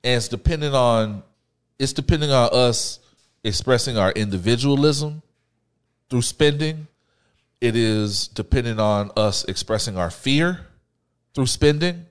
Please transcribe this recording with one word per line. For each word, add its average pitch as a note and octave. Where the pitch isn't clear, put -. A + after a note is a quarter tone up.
And B2
it's A#2
dependent D3
on, A2+
it's C3+
dependent D3+
on B2
us B2
expressing A2+
our F#2+
individualism C#3
through B2
spending. D3+
It A#2
is G#2+
dependent A#2
on G#2
us G#2+
expressing G#2
our F2
fear D#3+
through C3+
spending. D#3